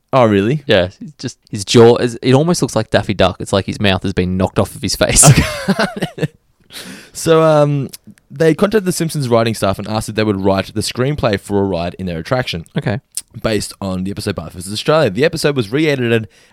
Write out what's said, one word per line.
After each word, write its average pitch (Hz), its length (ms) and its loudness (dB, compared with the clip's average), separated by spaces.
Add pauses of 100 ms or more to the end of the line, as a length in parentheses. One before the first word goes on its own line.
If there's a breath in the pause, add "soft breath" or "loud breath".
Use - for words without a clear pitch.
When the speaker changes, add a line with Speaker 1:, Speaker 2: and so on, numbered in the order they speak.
(120)
Speaker 1:
Oh, 131 140 4
really? 110 420 2
Speaker 2:
Yeah, 92 220 4 (100)
it's - 180 -14
just - 220 -12 (100)
his 101 140 -8
jaw 120 320 8
is, 120 260 -2
it 127 120 4
almost 160 280 2
looks 127 140 -2
like 110 140 -2
Daffy 104 240 0
Duck. 90 260 0
It's - 120 -8
like 98 140 0
his - 140 -6
mouth 98 240 0
has 98 80 -2
been 92 240 0
knocked 98 240 0
off - 160 -4
of - 60 -10
his 117 120 -4
face. - 340 4 (400)
Speaker 1:
Okay. - 640 -4
<laughs> - 60 -20 (760 loud breath)
So, 160 320 2
um, 147 460 2 (380)
they 160 280 2
contacted 208 300 0
the 185 60 0
Simpsons 151 360 -4
writing 117 260 2
staff 98 240 -2
and 98 80 -10
asked 107 220 -4
if 107 80 -10
they 110 80 2
would 101 160 0
write 95 340 0
the 107 60 -4
screenplay 123 580 -2
for 101 220 -2
a - 40 2
ride 87 300 -4
in 92 120 -10
their 85 120 -6
attraction. 92 460 -6 (120)
Speaker 2:
Okay. 107 240 -4 (400)
Speaker 1:
Based 107 400 -4
on 92 220 -6
the 95 80 -6
episode 101 240 -6
Bart 82 180 -10
versus 90 200 -12
Australia. 151 380 0
The 107 140 0
episode 151 300 -2
was 113 160 -4
re-edited 123 580 0 (240 soft breath)